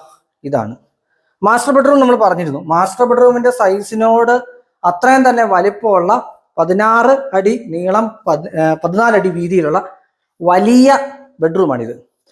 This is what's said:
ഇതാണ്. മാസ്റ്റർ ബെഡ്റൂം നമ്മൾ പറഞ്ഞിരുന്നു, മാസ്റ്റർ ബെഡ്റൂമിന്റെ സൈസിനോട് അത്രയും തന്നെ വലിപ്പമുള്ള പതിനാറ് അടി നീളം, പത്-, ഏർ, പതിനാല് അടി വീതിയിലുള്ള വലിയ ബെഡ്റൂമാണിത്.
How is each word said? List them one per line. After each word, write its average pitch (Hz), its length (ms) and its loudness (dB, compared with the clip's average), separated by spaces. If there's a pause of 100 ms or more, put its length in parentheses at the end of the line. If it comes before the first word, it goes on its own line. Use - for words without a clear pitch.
(480)
ഇതാണ്. 117 260 -4 (680)
മാസ്റ്റർ 233 340 0
ബെഡ്റൂം 277 260 4
നമ്മൾ 247 220 2
പറഞ്ഞിരുന്നു, 170 360 -2 (120)
മാസ്റ്റർ 185 380 0
ബെഡ്റൂമിന്റെ 247 400 2 (100)
സൈസിനോട് 220 720 0 (580)
അത്രയും 262 380 2
തന്നെ 233 160 2 (100)
വലിപ്പമുള്ള 196 580 0 (460)
പതിനാറ് 214 560 2 (220)
അടി 196 160 0 (200)
നീളം, 185 320 -2 (220)
പത്-, 160 240 -4 (100)
ഏർ, 160 140 2 (100)
പതിനാല് 214 360 0
അടി 185 180 -2
വീതിയിലുള്ള 170 400 -2 (720)
വലിയ 233 380 4 (540)
ബെഡ്റൂമാണിത്. 151 520 -2 (380)